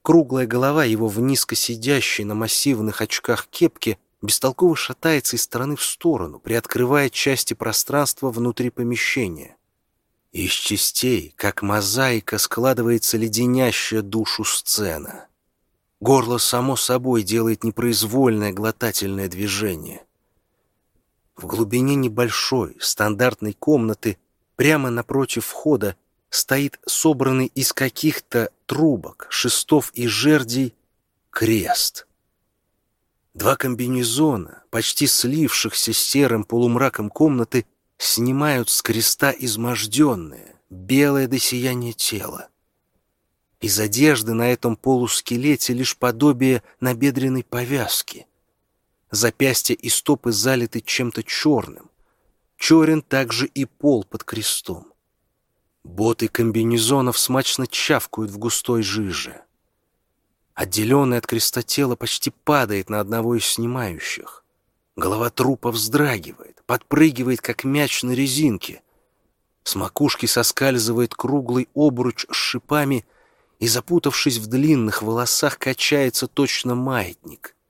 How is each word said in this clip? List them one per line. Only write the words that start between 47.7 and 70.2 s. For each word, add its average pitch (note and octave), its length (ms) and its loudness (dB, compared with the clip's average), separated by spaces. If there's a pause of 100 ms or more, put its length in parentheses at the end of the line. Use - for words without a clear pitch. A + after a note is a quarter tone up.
Запястья A#2+ 640 0
и - 160 -6
стопы - 420 0
залиты A#2+ 500 -2
чем-то A#2 420 -4
чёрным. - 640 -2 (680)
Чёрен D#3 460 6
также B2 460 0
и C3+ 180 -4
пол C3+ 380 2
под - 200 -12
крестом. - 680 -6 (920)
Боты A2 440 0
комбинезонов A#2 880 2
смачно C3 480 0
чавкают - 640 -2
в G2+ 60 -14
густой A#2 460 -2
жиже. G2 580 -6 (1120)
Отделённое A#2+ 680 2
от - 60 -8
креста A#2 380 -2
тело C3 320 0
почти - 360 -6
падает A2 580 0
на G#2 100 0
одного A#2 360 -2
из A2 100 -2
снимающих. A#2 960 -6 (540)
Голова A2 320 -2
трупа B2+ 420 0
вздрагивает, A2+ 920 -2
подпрыгивает, B2+ 760 2
как - 240 -6
мяч C#3 400 0
на B2+ 80 -2
резинке. C3 720 0 (800)
С - 120 -6
макушки A#2 500 -2